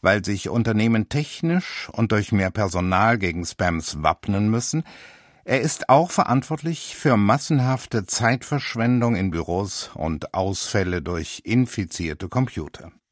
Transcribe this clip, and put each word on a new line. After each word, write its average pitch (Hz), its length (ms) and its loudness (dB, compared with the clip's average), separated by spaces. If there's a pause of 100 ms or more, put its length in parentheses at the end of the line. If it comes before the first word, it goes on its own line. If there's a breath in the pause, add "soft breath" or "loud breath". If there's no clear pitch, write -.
weil 95 220 4
sich 98 240 -4
Unternehmen 110 600 2
technisch - 800 -2
und 110 220 0
durch 104 180 2
mehr 98 200 2
Personal 92 680 2
gegen 87 280 -2
Spams 82 560 -2
wappnen 101 480 0
müssen. 120 340 -2 (600 loud breath)
Er 131 160 0
ist - 300 -4
auch 156 200 6
verantwortlich 151 840 -2
für 127 220 4
massenhafte 123 880 2
Zeitverschwendung 120 1120 0
in 92 140 0
Büros 85 600 -4
und 80 400 -4
Ausfälle 95 680 -2
durch 85 420 -6
infizierte 92 880 -2
Computer. 117 640 -6 (180)